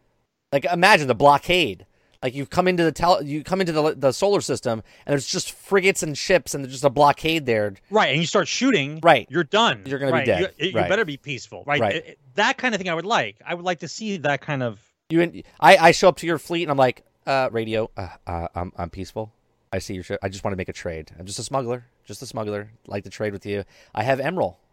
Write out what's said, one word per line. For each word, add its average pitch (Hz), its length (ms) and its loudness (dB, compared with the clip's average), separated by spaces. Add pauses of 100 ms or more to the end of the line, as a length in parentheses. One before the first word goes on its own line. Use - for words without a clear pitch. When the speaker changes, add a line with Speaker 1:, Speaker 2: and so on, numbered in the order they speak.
(520)
Speaker 1:
Like, 139 140 0
imagine 175 400 4
the 123 80 2
blockade. 143 720 2 (360)
Like, 127 120 -4
you 139 100 -6
come 180 240 0
into 175 160 2
the 156 80 2
tel-, 175 300 2
you 147 200 -6
come 190 200 -2
into 170 100 -2
the, 156 220 2
the 135 180 2
solar 190 300 0
system, 113 400 -4 (240)
and 143 60 -2
there's 139 140 -2
just - 260 -6
frigates 190 500 0
and 151 160 -6
ships, - 360 0
and 143 80 -6
there's 131 120 -10
just 131 100 -4
a 139 60 4
blockade 147 560 2
there. 104 300 0 (120)
Speaker 2:
Right, 196 220 2
and 147 100 0
you 165 60 -2
start 185 200 0
shooting. 160 560 -2
Speaker 1:
Right. 151 280 6
Speaker 2:
You're 170 120 -2
done. 160 440 0
Speaker 1:
You're 135 120 -6
gonna 135 140 0
be - 60 2
Speaker 2:
Right. 135 80 -2
Speaker 1:
dead. 95 320 0
Speaker 2:
You, 165 100 -2
you 147 80 -6
Speaker 1:
Right. 92 120 2
Speaker 2:
better 202 180 0
be 143 100 -8
peaceful. 113 500 -14
Right. 143 140 0
Speaker 1:
Right. 107 160 0
Speaker 2:
It, 165 100 -8
it, - 120 -20 (160)
that 240 240 0
kind 240 160 -2
of 185 40 -4
thing 185 120 -6
I 165 40 -2
would 165 120 -6
like. 151 380 0
I 156 100 -6
would 175 100 -10
like 180 140 -2
to 170 100 -12
see 202 300 -8
that 143 240 -2
kind 139 200 -6
of 110 160 -6 (300)
Speaker 1:
You 165 140 2
and 170 200 -4 (180)
I, 180 180 10
I 165 140 8
show - 160 4
up 165 100 4
to 160 80 -10
your 165 120 0
fleet, 170 240 -6
and 151 80 -4
I'm 139 60 0
like, 127 280 2 (220)
"Uh, 135 260 0
radio, 110 440 -2
uh, 92 120 -8 (180)
uh, 85 280 -6
I'm, 90 220 -6
I'm 87 140 -8
peaceful. 107 420 -12 (400)
I 98 60 -4
see 98 160 -8
your 90 80 -10
ship. 101 200 -8
I 101 60 -6
just 95 160 -8
wanna 101 120 -4
make 92 120 -6
a 92 60 -12
trade. 80 440 -10
I'm 90 60 -16
just 98 140 -12
a 123 40 -8
smuggler. 123 440 -6 (180)
Just - 160 -16
a 131 60 -14
smuggler. 107 440 -8 (160)
Like 101 180 -8
to 98 60 -16
trade 107 220 -6
with 98 140 -12
you. 101 180 -4 (300)
I 107 80 -4
have 135 180 0
emerald. 135 360 -2 (160)